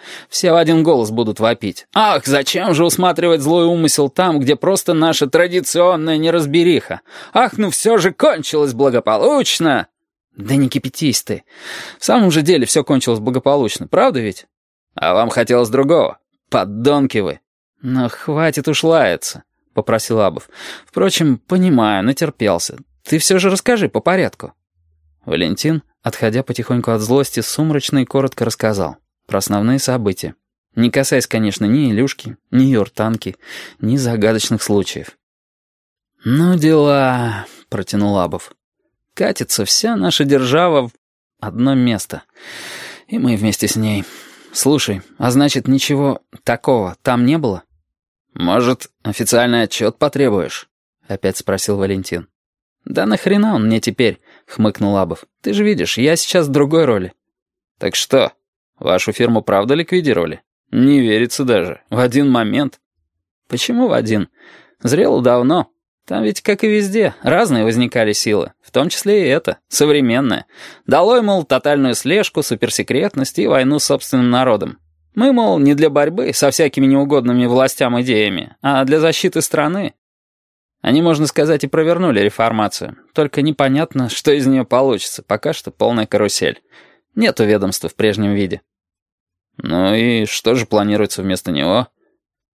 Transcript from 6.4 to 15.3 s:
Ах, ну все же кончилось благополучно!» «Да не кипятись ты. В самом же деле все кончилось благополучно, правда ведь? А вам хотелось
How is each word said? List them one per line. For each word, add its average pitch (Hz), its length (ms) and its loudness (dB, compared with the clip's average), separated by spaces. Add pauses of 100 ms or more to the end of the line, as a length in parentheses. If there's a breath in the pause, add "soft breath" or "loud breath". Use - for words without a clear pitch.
Ах, 254 240 2
ну 208 140 0
все 220 260 2
же 185 160 2
кончилось 151 640 0
благополучно!» 131 1120 2 (500)
«Да 104 180 -4
не 139 140 2
кипятись 131 540 -4
ты. - 200 -8 (540 loud breath)
В - 80 -12
самом 214 240 4
же 156 140 2
деле 147 240 2
все 147 160 0
кончилось 123 360 0
благополучно, 131 680 -2
правда 190 320 2
ведь? 104 260 -8 (480)
А 87 220 0
вам 113 140 2
хотелось 120 400 0